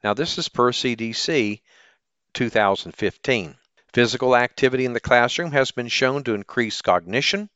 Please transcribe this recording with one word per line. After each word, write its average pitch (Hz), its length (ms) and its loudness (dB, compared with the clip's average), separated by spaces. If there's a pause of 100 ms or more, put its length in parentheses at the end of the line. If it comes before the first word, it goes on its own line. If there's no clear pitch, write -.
Now, 104 120 0
this 147 240 -4
is 165 100 -6
per 123 240 2
C 120 240 -2
D 113 160 -6
C 110 500 -2 (720)
two 120 160 -2
thousand 98 440 0
fifteen. 101 640 -4 (340)
Physical 123 460 2
activity 127 480 0
in 123 80 -4
the 117 80 -4
classroom 123 500 2
has 135 200 0
been 120 180 -6
shown 135 340 0
to 123 100 -2
increase 107 480 -4
cognition 107 760 0